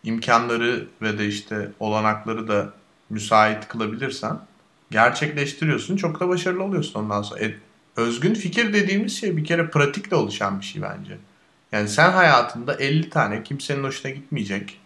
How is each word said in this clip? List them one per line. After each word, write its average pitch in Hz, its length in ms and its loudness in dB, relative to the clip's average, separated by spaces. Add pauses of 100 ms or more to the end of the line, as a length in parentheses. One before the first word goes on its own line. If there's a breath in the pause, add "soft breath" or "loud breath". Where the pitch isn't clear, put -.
İmkanları 117 800 2 (180)
ve 104 160 -2
de 104 80 0
işte 104 420 -6 (120)
olanakları 107 680 0
da 101 220 0 (400)
müsait 107 580 2
kılabilirsen 117 680 -6 (520)
gerçekleştiriyorsun. 143 1040 2
Çok 160 240 -2
da 180 80 0
başarılı 180 340 0
oluyorsun 156 420 -2
ondan 104 180 -2
sonra. - 180 -10
E, 107 140 -2 (420)
özgün 120 380 2
fikir 208 380 0
dediğimiz 202 480 0
şey 185 160 0
bir 151 80 0
kere 165 260 0
pratikle 143 460 0
oluşan 101 440 -2
bir - 40 -12
şey 101 180 -10
bence. 98 340 -10 (560 soft breath)
Yani 104 160 -2
sen 160 220 6
hayatında 139 640 4
elli 147 360 0
tane 107 320 0
kimsenin 139 420 -6
hoşuna 135 280 -6
gitmeyecek 101 720 -6